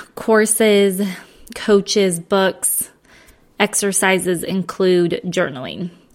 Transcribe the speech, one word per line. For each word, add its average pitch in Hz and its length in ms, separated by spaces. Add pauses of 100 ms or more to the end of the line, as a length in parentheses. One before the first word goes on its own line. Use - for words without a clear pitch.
(140)
courses, 214 840 (560)
coaches, 196 640
books, - 680 (720)
exercises 190 840
include 180 800
journaling. 165 680 (240)